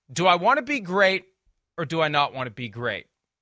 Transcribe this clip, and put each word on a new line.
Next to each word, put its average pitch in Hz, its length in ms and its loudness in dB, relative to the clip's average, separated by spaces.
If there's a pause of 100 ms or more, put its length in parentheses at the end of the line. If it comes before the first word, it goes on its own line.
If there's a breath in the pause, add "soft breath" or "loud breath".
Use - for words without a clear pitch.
(100)
"Do 165 160 0
I 175 100 6
wanna 247 260 2
be 269 180 -4
great 190 440 2 (520)
or 170 80 -6
do 160 160 -2
I 156 80 2
not 143 240 0
wanna 127 180 -8
be 120 200 -10
great?" 110 360 -6 (360)